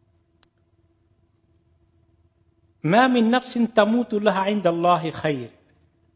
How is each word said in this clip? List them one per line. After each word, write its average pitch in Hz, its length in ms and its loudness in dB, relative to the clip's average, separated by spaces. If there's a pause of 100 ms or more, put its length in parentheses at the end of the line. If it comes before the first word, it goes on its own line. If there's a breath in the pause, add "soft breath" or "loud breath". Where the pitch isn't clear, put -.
(2750)
"মা 220 220 4
মিন 240 220 2
নাফসিন 240 360 -2
তামুতু 220 540 0
লাহা 196 280 0
ইনদাল্লাহি 170 640 0
খায়র 139 360 -6 (680)